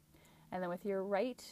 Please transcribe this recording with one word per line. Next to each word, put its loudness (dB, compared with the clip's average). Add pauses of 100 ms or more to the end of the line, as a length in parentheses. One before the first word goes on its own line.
(520)
And -2
then 0
with -4
your 2
right 2